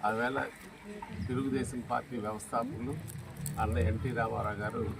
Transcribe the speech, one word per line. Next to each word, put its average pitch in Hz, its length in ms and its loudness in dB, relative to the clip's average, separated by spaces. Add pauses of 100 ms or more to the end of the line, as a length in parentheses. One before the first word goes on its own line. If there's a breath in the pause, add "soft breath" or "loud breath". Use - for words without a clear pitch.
ఆవేళ 117 320 2 (880)
తెలుగుదేశం 127 520 0 (120)
పార్టీ 120 260 0
వ్యవస్థాపకులు 113 760 0 (680)
అన్న 110 160 4
ఎన్టీ - 320 4 (100)
రామారావు 113 360 2
గారు 107 260 0 (180)